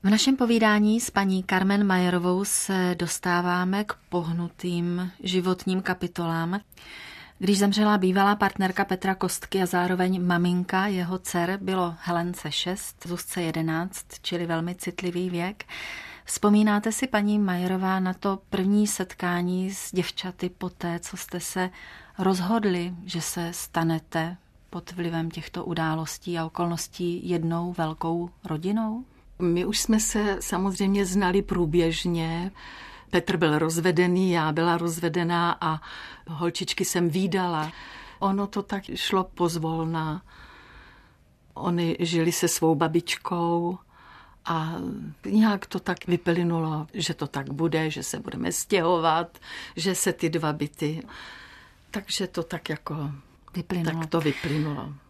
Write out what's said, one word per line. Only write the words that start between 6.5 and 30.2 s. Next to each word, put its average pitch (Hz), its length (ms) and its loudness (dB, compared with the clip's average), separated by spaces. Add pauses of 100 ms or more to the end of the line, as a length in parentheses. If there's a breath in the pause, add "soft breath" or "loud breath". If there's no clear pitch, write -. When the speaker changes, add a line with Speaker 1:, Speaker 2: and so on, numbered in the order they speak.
Speaker 1:
Když 196 200 4
zemřela 208 380 4
bývalá 196 380 4
partnerka 196 500 0
Petra 190 300 0
Kostky 190 460 -2
a 185 40 4
zároveň 180 600 2
maminka 180 640 2
jeho 185 320 -2
dcer, 180 420 0
bylo 185 380 0
Helence 170 520 -2
šest, - 560 -6
Zuzce 175 340 -6
jedenáct, 160 640 -2 (160)
čili 170 240 -4
velmi 170 300 -2
citlivý 180 540 -4
věk. 175 360 -6 (600 loud breath)
Vzpomínáte 208 680 4
si, 262 160 -2
paní 208 320 2
Majerová, 185 600 2
na 185 140 0
to 196 260 0 (100)
první 202 380 4
setkání 180 840 -2
s - 240 -10
děvčaty 180 540 -4
poté, 175 500 -6
co - 180 -12
jste - 220 -8
se 185 300 -2 (500 loud breath)
rozhodli, 185 760 2 (120)
že 175 160 -6
se 170 320 -4
stanete 165 840 -2 (320)
pod 175 220 -12
vlivem 165 400 -2
těchto - 340 -10
událostí 160 720 -4
a 160 60 -2
okolností 170 840 -4
jednou 170 480 0
velkou 165 520 -2 (140)
rodinou? 214 600 -2 (360 soft breath)
Speaker 2:
My 175 260 2
už 214 140 -2
jsme 220 200 2
se 208 400 0